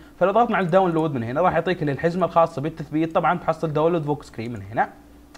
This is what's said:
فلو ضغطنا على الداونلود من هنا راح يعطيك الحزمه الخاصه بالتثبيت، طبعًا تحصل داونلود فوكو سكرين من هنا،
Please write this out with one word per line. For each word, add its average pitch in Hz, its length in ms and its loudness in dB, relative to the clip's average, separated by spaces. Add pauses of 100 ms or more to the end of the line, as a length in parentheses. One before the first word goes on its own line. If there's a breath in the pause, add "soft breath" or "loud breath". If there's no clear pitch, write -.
(200 loud breath)
فلو 180 100 4
ضغطنا 220 260 2
على 185 100 0
الداونلود 160 480 2
من 120 80 -2
هنا 123 180 -4
راح 175 120 4
يعطيك 170 300 0
الحزمه 165 440 0
الخاصه 165 360 2
بالتثبيت، 160 520 -4
طبعًا 175 240 0
تحصل 160 340 -4
داونلود 160 320 2
فوكو - 180 -2
سكرين 113 300 -10
من 104 100 -10
هنا، 117 260 -2 (500)